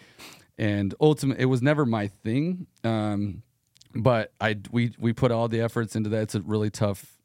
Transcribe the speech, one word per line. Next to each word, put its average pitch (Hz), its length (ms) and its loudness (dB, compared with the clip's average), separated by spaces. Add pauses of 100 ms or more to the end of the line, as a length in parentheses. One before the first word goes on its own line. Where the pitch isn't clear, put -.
(580)
and 101 420 0
ultimate, 143 380 2
it 127 80 2
was 127 160 2
never 147 240 2
my 107 220 0
thing. 160 580 -4 (180)
Um, 104 580 -2 (520)
but 113 460 2
I, 107 180 2 (120)
we, 120 280 0
we 117 160 2
put 127 160 2
all 117 180 0
the 113 120 0
efforts 113 360 -2
into 107 140 0
that. 110 120 0
It's 107 120 -4
a 104 80 -2
really 107 260 0
tough, - 560 -4